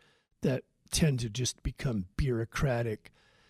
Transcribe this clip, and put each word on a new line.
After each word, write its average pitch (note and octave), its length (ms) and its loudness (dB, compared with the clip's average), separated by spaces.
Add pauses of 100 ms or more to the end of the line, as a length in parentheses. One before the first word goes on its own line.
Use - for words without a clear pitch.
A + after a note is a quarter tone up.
(420)
that C3 220 0 (260)
tend C#3+ 300 2
to A#2 100 -2
just A#2 320 -4
become A#2 440 -4 (100)
bureaucratic A#2 960 0 (380)